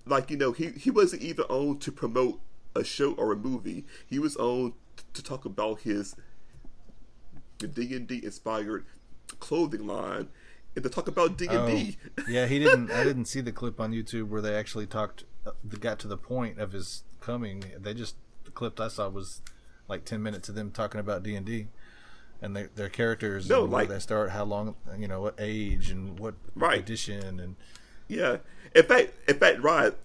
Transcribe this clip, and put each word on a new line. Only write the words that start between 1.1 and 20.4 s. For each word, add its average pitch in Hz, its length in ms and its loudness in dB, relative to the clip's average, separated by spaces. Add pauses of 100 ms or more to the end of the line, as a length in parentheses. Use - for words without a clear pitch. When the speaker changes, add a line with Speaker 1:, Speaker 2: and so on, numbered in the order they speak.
Speaker 1:
even 160 240 -2
on 139 340 0
to - 120 -6
promote 120 480 2 (360)
a 117 80 2
show 139 300 0
or 110 180 2
a 101 40 2
movie. 104 500 -4 (220)
He 135 120 -2
was 151 180 0
on 123 360 0 (240)
t-, - 60 -12 (100)
to - 100 -6
talk 131 220 -8
about 107 360 -2
his 104 340 -2 (1400)
D 127 360 -4
and 123 120 -6
D 123 160 -4
inspired 107 640 -4 (540)
clothing 147 460 0
line 98 440 -4 (460)
and - 80 -2
to 127 60 0
talk - 180 -2
about 170 300 4
D 175 100 -2
and 117 200 4
D. - 300 2 (220)
Speaker 2:
Oh, 135 80 -6
yeah, 123 200 4
he 135 120 4
didn't. 151 320 8
I - 120 4
Speaker 1:
<laughs> - 0 -
Speaker 2:
didn't 127 220 2
see 135 160 -2
the 120 100 -4
clip 117 280 -2
on 110 120 -2
YouTube 110 380 -2
where 104 120 0
they 104 140 0
actually 107 320 -2
talked, - 380 -4 (200)
uh, 104 60 0 (280)
got 107 200 -2
to - 80 -6
the 101 100 -4
point 120 420 -2
of 98 120 -4
his 98 320 -4 (160)
coming. 107 440 -4 (160)
They 104 140 -6
just, 117 220 -6 (300)
the - 60 -12
clip - 280 -6
I 110 80 -2
saw 104 220 -2
was, 95 320 -6 (460)
like, 95 180 -6
ten 107 180 -4
minutes 104 260 -6